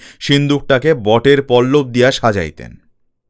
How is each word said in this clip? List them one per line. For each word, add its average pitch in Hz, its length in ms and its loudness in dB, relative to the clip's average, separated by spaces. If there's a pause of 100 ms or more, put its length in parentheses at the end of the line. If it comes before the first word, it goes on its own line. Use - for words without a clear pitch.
(200)
সিন্দুকটাকে 143 760 0
বটের 117 480 2
পল্লব 127 480 0
দিয়া 123 220 2
সাজাইতেন, 85 680 -6 (520)